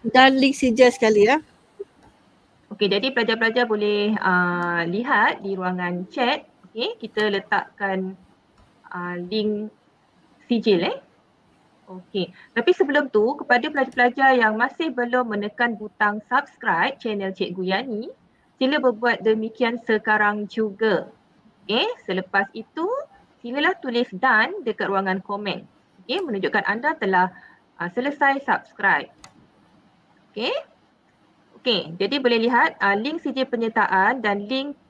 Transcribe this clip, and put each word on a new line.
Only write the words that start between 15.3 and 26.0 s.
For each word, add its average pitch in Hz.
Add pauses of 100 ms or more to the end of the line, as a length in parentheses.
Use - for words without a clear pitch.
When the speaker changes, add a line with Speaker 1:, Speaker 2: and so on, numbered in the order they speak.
Speaker 2:
butang 208
subscribe 247
channel 196
Cikgu 185
Yani, 226 (480)
sila 269
berbuat 240
demikian 220
sekarang 214
juga. 214 (560)
Okey, 262 (160)
selepas 190
itu 269 (540)
silalah 294
tulis 240
done 254
dekat 208
ruangan 190
komen. 202 (400)